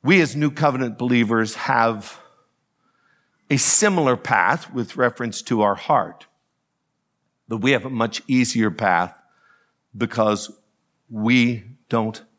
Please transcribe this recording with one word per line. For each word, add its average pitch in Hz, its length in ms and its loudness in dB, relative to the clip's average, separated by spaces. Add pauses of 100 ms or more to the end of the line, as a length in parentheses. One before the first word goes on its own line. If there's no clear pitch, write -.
We 175 200 4
as 147 120 -2
New 147 160 0
Covenant 131 480 -2
believers 117 580 0
have 117 640 -2 (1300)
a 139 80 2
similar 165 580 2
path 110 560 0
with 123 240 -8
reference 120 460 -2
to 113 200 0
our 101 140 2
heart, 98 500 -2 (1200)
but 113 80 -4
we 123 140 0
have 117 120 2
a 131 60 -10
much 113 360 -4
easier 117 460 0
path 87 420 0 (840)
because 107 560 -2 (580)
we 117 560 0 (240)
don't 110 320 -2 (180)